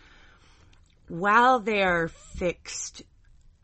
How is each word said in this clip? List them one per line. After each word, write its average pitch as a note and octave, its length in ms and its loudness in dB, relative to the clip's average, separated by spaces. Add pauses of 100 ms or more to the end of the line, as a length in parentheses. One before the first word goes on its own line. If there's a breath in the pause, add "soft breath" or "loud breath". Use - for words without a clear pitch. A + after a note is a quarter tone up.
(1080 soft breath)
while A3 520 2
they G3+ 220 0
are E3+ 260 0
fixed, - 920 -10 (600)